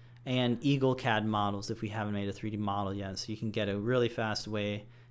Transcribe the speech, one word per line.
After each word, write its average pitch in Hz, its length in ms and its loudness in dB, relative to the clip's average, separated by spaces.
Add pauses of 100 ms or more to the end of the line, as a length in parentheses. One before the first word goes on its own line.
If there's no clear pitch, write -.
(240)
and 123 360 2
Eagle 131 340 4
cad 110 300 2
models 104 460 0
if 107 120 -4
we 110 60 -2
haven't 104 240 -2
made 101 160 -2
a 101 40 -4
three 107 180 -6
D 107 60 -6
model 101 360 0
yet. 98 260 -6
So - 120 -8
you 107 80 -6
can 110 120 -4
get 104 180 0
a 101 100 0
really 120 300 4
fast 110 400 -2
way, 104 380 -2 (240)